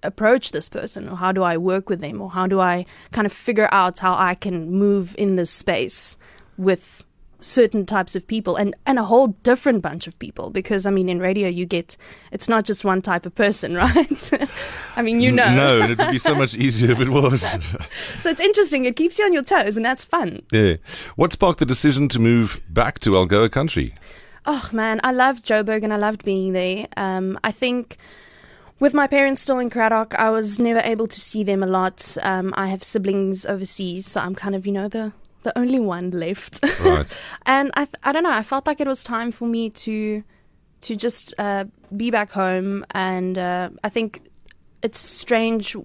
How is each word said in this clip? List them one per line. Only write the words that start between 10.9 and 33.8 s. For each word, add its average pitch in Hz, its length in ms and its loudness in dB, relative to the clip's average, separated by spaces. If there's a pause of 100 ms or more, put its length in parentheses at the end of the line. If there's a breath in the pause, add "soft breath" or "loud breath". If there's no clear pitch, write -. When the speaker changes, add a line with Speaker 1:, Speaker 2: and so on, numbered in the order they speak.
Speaker 1:
mean, 190 180 2
in 180 120 -2
radio 190 280 0
you 175 160 -4
get, 170 320 -4 (340 loud breath)
it's - 180 -6
not 220 180 2
just 208 180 -2
one 190 160 2
type 175 240 -2
of 175 100 -12
person, 202 400 0
<laughs> 175 100 0
right? - 460 2 (680 loud breath)
I 240 40 -4
mean, 233 220 2
you 254 80 6
Speaker 2:
N-, 120 60 4
Speaker 1:
know. 214 180 6
Speaker 2:
no, 135 260 6
and 113 120 4
it 113 60 -2
would - 120 2
be 131 80 0
so 151 160 2
much 139 200 2
easier 120 360 4
if 120 100 4
it 127 80 2
was. 135 340 4
Speaker 1:
<laughs> - 760 -6
So - 100 -2
it's 330 120 0
interesting. 359 440 2
It 247 120 0
keeps 339 220 0
you 415 60 4
on 381 80 4
your 294 100 2
toes, 220 360 2
and 226 80 -2
that's 262 180 -2
fun. 226 380 -2 (100)
Speaker 2:
Yeah. 101 240 6 (400 loud breath)
What 165 160 2
sparked - 280 2
the 147 60 4
decision 135 440 2
to 120 80 -2
move 117 500 4
back 107 320 0
to 98 160 4
Algoa 98 320 4
country? 131 460 -2 (520 loud breath)
Speaker 1:
Oh, 285 260 -2
man, 220 300 -2
I 254 80 0
loved 254 360 0
Joburg 214 380 0
and 214 80 -2
I 208 40 0
loved 208 260 -2
being 190 300 -2
there. 185 340 -2 (120)
Um, 190 440 -4
I 220 80 -2
think 247 460 -4 (840 loud breath)
with 277 140 4
my 285 140 4
parents 277 340 2
still 262 180 0
in 240 120 -2
Cradock, 220 460 0
I 220 120 2
was 220 300 0
never 233 220 2
able 226 260 -2
to - 120 -6
see - 260 -2
them 196 180 0
a 185 40 0
lot. 185 560 -2
Um, 190 320 -2
I 190 140 -4
have 190 160 -6
siblings 190 640 -2
overseas, 190 600 -6